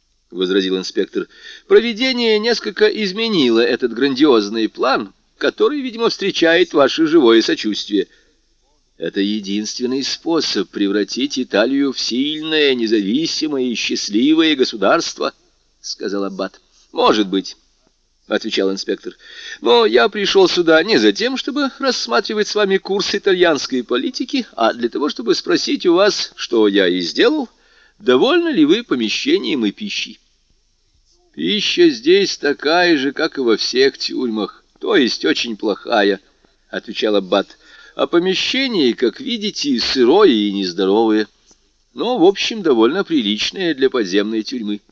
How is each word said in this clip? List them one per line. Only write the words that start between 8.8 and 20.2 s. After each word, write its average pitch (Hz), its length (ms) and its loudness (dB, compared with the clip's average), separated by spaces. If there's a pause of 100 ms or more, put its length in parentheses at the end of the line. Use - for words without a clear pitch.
"Это 85 220 -6
единственный 107 840 -4
способ 131 680 -4
превратить 104 680 -2
Италию 127 540 0
в - 80 -10
сильное, 151 760 0
независимое 123 880 -2
и 120 100 -4
счастливое 143 800 0
государство", 117 800 0 (480)
сказал 101 420 -6
аббат. 95 360 -8 (320)
"Может 113 360 2
быть", 95 300 -4 (680)
отвечал 104 460 -2
инспектор, 98 420 -8 (460)
"но 233 240 4
я 226 240 2
пришёл 196 400 2